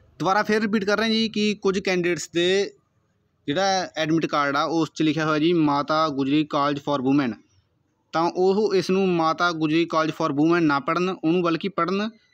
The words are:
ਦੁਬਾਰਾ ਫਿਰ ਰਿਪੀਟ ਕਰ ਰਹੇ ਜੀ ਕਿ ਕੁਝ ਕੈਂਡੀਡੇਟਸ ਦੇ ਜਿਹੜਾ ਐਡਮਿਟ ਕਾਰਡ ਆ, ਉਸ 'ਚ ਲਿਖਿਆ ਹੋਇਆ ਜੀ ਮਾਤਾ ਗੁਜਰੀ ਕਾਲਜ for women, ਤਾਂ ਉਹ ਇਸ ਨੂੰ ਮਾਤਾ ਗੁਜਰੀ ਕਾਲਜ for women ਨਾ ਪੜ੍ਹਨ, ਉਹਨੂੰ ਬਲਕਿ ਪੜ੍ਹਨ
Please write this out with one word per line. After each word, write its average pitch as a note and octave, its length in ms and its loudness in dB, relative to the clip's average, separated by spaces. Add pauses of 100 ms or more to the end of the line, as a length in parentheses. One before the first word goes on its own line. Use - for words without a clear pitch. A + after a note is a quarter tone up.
(180)
ਦੁਬਾਰਾ F#3+ 240 2
ਫਿਰ G#3+ 180 0
ਰਿਪੀਟ G#3 240 0
ਕਰ G3+ 140 0
ਰਹੇ A3+ 100 0
ਜੀ A3 200 0
ਕਿ G#3 260 -2
ਕੁਝ G3 240 -2
ਕੈਂਡੀਡੇਟਸ F3 520 -2
ਦੇ F3+ 420 0 (720)
ਜਿਹੜਾ F#3 500 0
ਐਡਮਿਟ D#3 300 0
ਕਾਰਡ C#3+ 300 0
ਆ, D3+ 60 0
ਉਸ D#3+ 320 -2
'ਚ - 80 -4
ਲਿਖਿਆ D#3 240 0
ਹੋਇਆ D3+ 120 0
ਜੀ D#3+ 140 2
ਮਾਤਾ D#3 560 2
ਗੁਜਰੀ C#3 360 0
ਕਾਲਜ D3 340 -2
for C#3+ 260 -4
women, C3+ 300 2 (760)
ਤਾਂ E3 100 0
ਉਹ F#3+ 520 0
ਇਸ F#3 160 0
ਨੂੰ F#3+ 180 2
ਮਾਤਾ E3+ 440 0
ਗੁਜਰੀ D#3+ 320 0
ਕਾਲਜ D#3 260 0
for D#3+ 260 -2
women E3 240 4
ਨਾ D3 200 2
ਪੜ੍ਹਨ, E3+ 280 -2
ਉਹਨੂੰ F3 340 0
ਬਲਕਿ E3 260 -2
ਪੜ੍ਹਨ F#3+ 420 -4 (240)